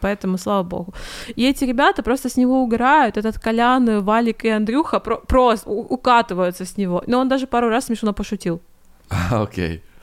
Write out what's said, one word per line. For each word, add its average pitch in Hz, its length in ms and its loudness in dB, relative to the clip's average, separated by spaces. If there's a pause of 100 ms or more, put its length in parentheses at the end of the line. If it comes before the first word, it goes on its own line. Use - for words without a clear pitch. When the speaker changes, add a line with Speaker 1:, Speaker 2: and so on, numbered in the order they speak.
Speaker 1:
поэтому 190 360 -2
слава 196 240 -2
богу. 175 320 -8 (440)
И 226 40 2 (100)
эти 269 140 -2
ребята 269 360 2
просто 254 260 -2
с - 100 -4
него 254 240 4
угорают, 247 540 2
этот 214 280 -4
Колян, 233 560 2
Валик 220 440 0
и 226 120 2
Андрюха 220 420 0
про-, - 280 -4
просто 247 440 4
у-, 233 260 -4
укатываются 190 680 0
с - 140 -12
него. 180 280 -2
Но 240 120 2
он 262 100 2
даже 262 180 0
пару 240 220 0
раз 233 180 0
смешно 214 260 -2
пошутил. 185 480 -6 (500)
Speaker 2:
А, 95 320 0
окей. 85 380 -4 (220)